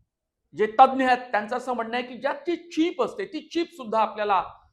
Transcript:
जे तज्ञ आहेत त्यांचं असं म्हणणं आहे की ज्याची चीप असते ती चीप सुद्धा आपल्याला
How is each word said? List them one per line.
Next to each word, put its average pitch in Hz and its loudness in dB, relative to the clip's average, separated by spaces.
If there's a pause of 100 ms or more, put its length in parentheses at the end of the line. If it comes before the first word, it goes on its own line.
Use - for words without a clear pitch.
(580)
जे 214 0
तज्ञ 262 6
आहेत 254 4
त्यांचं 214 -4
असं 254 -6
म्हणणं 226 -4
आहे 247 -4
की 254 -14
ज्याची 294 -4
चीप 339 -2
असते 202 -4
ती - -12
चीप 330 -4
सुद्धा 220 -2
आपल्याला 208 0 (300)